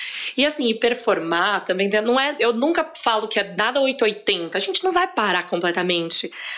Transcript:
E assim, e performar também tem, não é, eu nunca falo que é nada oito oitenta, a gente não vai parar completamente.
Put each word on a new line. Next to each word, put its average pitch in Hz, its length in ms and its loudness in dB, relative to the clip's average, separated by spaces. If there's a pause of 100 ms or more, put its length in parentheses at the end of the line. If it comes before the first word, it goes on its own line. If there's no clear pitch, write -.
(360)
E 262 80 4
assim, 294 240 0
e 220 60 2
performar 190 880 0
também 185 240 0
tem, 214 140 2
não 240 180 2
é, 285 200 0
eu 233 120 4
nunca 320 440 0
falo 220 320 0
que 214 120 -2
é 185 160 -4
nada 233 260 0
oito 254 220 2
oitenta, 190 540 0
a 196 40 0
gente 370 220 -2
não 370 80 2
vai 359 160 2
parar 190 400 0
completamente. 175 840 0 (260)